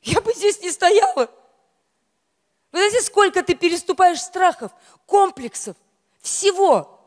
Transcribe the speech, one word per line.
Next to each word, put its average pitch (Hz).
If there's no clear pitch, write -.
я -
бы 453
здесь 403
не 359
стояла. 359
Вы 330
знаете, 415
сколько 392
ты 349
переступаешь 349
страхов, 359
комплексов, 262
всего. 359